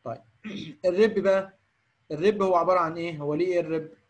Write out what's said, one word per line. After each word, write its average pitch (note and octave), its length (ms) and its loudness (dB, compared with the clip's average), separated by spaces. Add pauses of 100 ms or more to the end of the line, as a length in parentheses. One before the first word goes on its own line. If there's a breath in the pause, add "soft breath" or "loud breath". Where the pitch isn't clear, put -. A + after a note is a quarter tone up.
طيب A#2 180 -12 (340)
<clears throat> D#3 300 -12
الرب G3+ 340 4
بقى، F#3+ 380 0 (540)
الرب F#3+ 300 0
هو F#3 140 2
عبارة F3+ 240 4
عن E3 180 -2
إيه؟ E3 200 -6
هو C#3+ 160 -4
ليه F3 140 0
إيه F3 120 0
الرب؟ D#3 300 -4 (200)